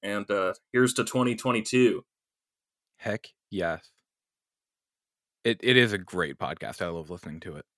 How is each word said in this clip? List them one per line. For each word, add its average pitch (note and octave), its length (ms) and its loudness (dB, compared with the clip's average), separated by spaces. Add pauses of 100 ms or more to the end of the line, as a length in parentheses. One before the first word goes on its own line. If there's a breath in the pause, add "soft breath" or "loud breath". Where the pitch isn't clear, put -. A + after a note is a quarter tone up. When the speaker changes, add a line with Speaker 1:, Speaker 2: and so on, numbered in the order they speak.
Speaker 1:
And, G2+ 280 -6
uh, F#2+ 240 0 (180)
here's B2 220 4
to B2 100 0
twenty B2 320 0
twenty-two. A#2+ 680 2 (920)
Speaker 2:
Heck G#2+ 300 -6 (220)
yes. E2 400 -6 (1500)
It, A2+ 180 0
it B2 140 4
is A#2+ 160 6
a G2+ 60 -2
great F2+ 400 -6
podcast. - 440 -8
I F2 60 -4
love E2 220 -10
listening E2 300 -14
to D#2+ 160 -14
it. - 80 -16 (140)